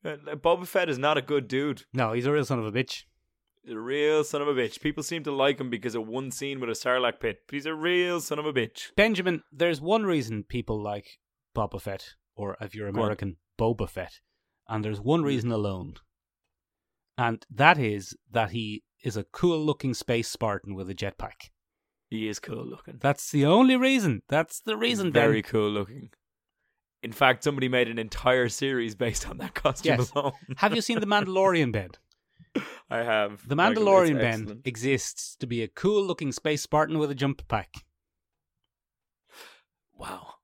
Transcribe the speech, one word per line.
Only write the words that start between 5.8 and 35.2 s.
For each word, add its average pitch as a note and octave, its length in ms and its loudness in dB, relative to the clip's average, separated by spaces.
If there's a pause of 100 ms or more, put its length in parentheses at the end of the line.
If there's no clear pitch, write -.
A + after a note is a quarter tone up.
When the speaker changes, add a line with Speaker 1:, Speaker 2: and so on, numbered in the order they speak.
Speaker 1:
of A2 120 -4
one B2+ 240 -8
scene C#3 300 -8
with A#2 80 -4
a A2 40 -2
Sarlacc B2+ 460 0
pit, A2 260 -4
but - 100 -14
he's C#3+ 100 -6
a D#3+ 100 -4
real F3 460 0
son D3 180 -6
of D3+ 60 -6
a D3+ 80 -2
bitch. - 420 -4
Speaker 2:
Benjamin, F#3 560 2
there's D#3 300 0
one G#3 240 0
reason A2+ 380 -2
people A2 380 -6
like G#2 380 -10 (340)
Boba G#2 280 -4
Fett, - 340 -12 (200)
or G2+ 260 -8
if G#2 120 -12
you're G#2 180 -8
Speaker 1:
Go A#2+ 80 -4
on. A2+ 60 2
Speaker 2:
American, G2+ 320 -4 (220)
Boba A2+ 300 0
Fett. - 320 -12 (480)
And G#2+ 160 -4
there's G#2 160 -4
one D3+ 220 2
Speaker 1:
Mm. - 20 0
Speaker 2:
reason B2 260 0
alone. F#2+ 440 -2 (1200)
And A#2 320 -2
that D3 300 6
is G#2 360 -2 (160)
that G#2+ 200 0
he G#2+ 320 -6 (200)
is A2 140 -4
a G2 60 -4
cool-looking D3+ 720 0
space - 340 0
Spartan G2+ 460 -4
with F#2+ 140 -10
a F#2+ 60 -8
jetpack. - 540 -8 (600)
Speaker 1:
He A2 200 -4
is G#2 100 -6
cool - 240 -10
looking. - 380 -16
Speaker 2:
That's - 300 0
the C#3+ 140 4
only B3 300 8
reason. B3 540 2
That's - 320 0
the G#3+ 160 -4
reason, A3 340 0
Ben. A#2 120 6
Speaker 1:
Very A2 180 4
cool G#2+ 280 2
looking. G#2 420 -6 (920)
In A2+ 80 -10
fact, C3 320 4
somebody C3+ 260 0
made B2 200 4
an A#2 100 -6
entire B2 500 2
series B2 460 -2
based - 320 -2
on - 120 -12
that - 160 -10
costume C#3 440 0
Speaker 2:
Yes. B2 120 0
Speaker 1:
alone. C#3+ 220 -2 (120)
<laughs> C3 120 -12
Speaker 2:
Have G#3 180 2
you A3+ 60 2
seen A#3 180 -2
The G#3 80 -2
Mandalorian, F#3+ 640 2
Ben? F#2+ 180 -4 (1000)
Speaker 1:
I A#2 100 -2
have. G#2+ 480 0
Speaker 2:
The C#3 80 0
Speaker 1:
Michael, F#3 180 6
it's A3 80 0
Speaker 2:
Mandalorian, F#3 380 6
Ben, A2+ 220 0
Speaker 1:
excellent. G#2+ 260 -10
Speaker 2:
exists B2 720 -2